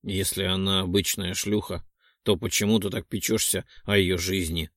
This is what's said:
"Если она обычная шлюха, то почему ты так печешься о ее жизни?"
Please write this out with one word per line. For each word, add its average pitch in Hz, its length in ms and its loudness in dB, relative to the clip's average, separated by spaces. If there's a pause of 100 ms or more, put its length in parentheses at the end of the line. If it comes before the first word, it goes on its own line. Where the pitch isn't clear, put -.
"Если 95 420 -2
она 95 380 2
обычная 92 520 0
шлюха, 101 520 -2 (380)
то 101 140 4
почему 104 420 2
ты 101 100 -2
так 104 180 -6
печешься - 580 -2 (200)
о 104 120 4
ее 92 200 4
жизни?" 85 600 -2